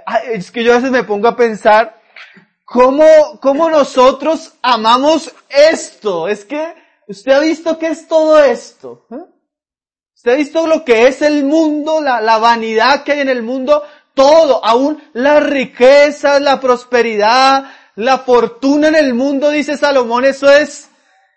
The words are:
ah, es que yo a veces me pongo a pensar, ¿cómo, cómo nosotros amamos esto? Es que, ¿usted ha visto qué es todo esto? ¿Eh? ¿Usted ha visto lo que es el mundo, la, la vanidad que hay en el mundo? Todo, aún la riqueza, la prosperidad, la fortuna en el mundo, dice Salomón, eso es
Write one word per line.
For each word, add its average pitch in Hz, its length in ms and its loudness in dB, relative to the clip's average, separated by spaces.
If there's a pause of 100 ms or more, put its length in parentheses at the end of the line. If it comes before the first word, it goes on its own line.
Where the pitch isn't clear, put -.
ah, 220 140 -4
es 226 320 -8
que 240 120 -6
yo 233 80 2
a 240 60 4
veces 254 140 -2
me 247 120 -2
pongo 202 240 -4
a 226 80 -2
pensar, 220 680 0 (600)
¿cómo, 262 420 2 (360)
cómo 277 280 0
nosotros 277 920 -2
amamos 254 760 -2 (140)
esto? 247 800 -2
Es 208 180 -8
que, 320 280 -8 (340)
¿usted 226 260 -4
ha 277 60 2
visto 320 380 -4
qué 320 100 -6
es 320 200 -10
todo 311 360 2
esto? - 680 -6
¿Eh? 233 60 -16 (1000)
¿Usted - 160 -4
ha 254 40 2
visto 302 300 -4
lo 320 200 -2
que 233 220 2
es 277 140 -2
el 294 220 0
mundo, 302 580 -2
la, 247 200 -2
la 226 160 0
vanidad 226 640 0
que 294 80 -6
hay 285 80 -2
en 269 100 -4
el 247 140 -4
mundo? 269 400 -2 (300)
Todo, 285 500 2
aún 269 480 -2
la 285 300 2
riqueza, 285 1000 2
la 277 220 -2
prosperidad, 247 1040 0 (300)
la 247 240 -2
fortuna 262 680 0
en 311 80 0
el 277 180 0
mundo, 277 360 -2
dice 294 280 -4
Salomón, 254 460 -2
eso 269 260 0
es 285 400 0 (480)